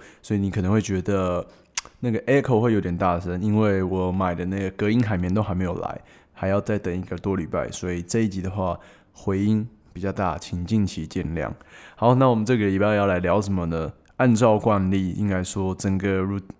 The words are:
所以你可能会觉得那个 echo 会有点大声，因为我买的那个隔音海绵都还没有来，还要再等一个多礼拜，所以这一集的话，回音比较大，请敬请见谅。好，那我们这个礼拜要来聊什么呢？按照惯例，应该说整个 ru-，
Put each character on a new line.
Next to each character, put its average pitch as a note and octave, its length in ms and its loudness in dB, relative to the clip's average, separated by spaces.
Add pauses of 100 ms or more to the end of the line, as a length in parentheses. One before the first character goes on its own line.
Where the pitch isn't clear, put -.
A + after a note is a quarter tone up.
(200)
所 - 160 -2
以 G2+ 40 0
你 G2 100 0
可 F#2+ 100 -2
能 F#2 100 0
会 G#2+ 120 4
觉 F#2+ 180 -2
得 F2+ 460 -2 (540)
那 B2 100 -2
个 A2 140 0
echo B2+ 360 2
会 A#2 140 2
有 G#2 60 4
点 F2+ 140 -4
大 F2 240 0
声， F2+ 220 -4
因 G#2+ 160 0
为 G2+ 260 2
我 F#2 300 0
买 F#2 220 0
的 F2 100 -6
那 G2 160 -2
个 F#2+ 120 -2
隔 G#2 180 -2
音 A#2+ 120 2
海 G#2 140 0
绵 F2+ 160 0
都 G#2+ 100 2
还 F#2+ 120 -4
没 F#2 100 -2
有 F2 120 -2
来， - 220 -8 (360)
还 F#2+ 140 -4
要 G2 120 2
再 G#2 180 -2
等 F2+ 160 -4
一 F2+ 60 -4
个 F#2+ 160 -8
多 F#2+ 200 -2
礼 E2+ 100 -4
拜， D2+ 240 -4
所 - 200 -6
以 F2 120 -4
这 A2+ 180 -2
一 A2 80 0
集 F#2 140 -6
的 F#2 80 -4
话， F#2 280 -4 (360)
回 F#2+ 240 -2
音 G#2+ 280 2 (280)
比 F2 80 -10
较 F#2+ 100 -4
大， F#2 240 -2
请 F2 300 -8
敬 G#2 200 2
请 D#2+ 220 -6
见 F2+ 160 -4 (100)
谅。 D2+ 160 -4 (460)
好， A#2+ 200 4
那 C3+ 100 6
我 B2 80 4
们 A2 100 0
这 B2 140 2
个 G#2 80 2
礼 G2 120 2
拜 G#2 160 4
要 G2+ 120 2
来 F#2 120 2
聊 F2+ 220 2
什 G2 100 -4
么 F#2 140 0
呢？ E2 260 -4 (280)
按 B2+ 140 4
照 A2 240 6
惯 G2+ 320 2
例， F#2+ 240 0
应 G#2 140 -2
该 F#2+ 160 0
说 F#2 320 -4
整 F#2+ 240 -2
个 F#2+ 220 0
ru-， G2 200 -2 (200)